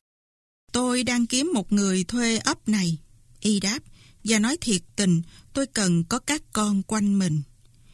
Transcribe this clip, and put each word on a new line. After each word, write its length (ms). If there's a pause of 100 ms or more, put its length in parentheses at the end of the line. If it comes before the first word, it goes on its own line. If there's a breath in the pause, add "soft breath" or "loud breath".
(720)
"Tôi 320
đang 240
kiếm 260
một 180
người 320
thuê 340
ấp 320
này," 280 (420)
y 200
đáp, 200 (440 soft breath)
"và 160
nói 220
thiệt 200 (140)
tình, 260 (320 loud breath)
tôi 120
cần 380
có 160
các 240 (100)
con 300
quanh 360
mình. 220 (520 soft breath)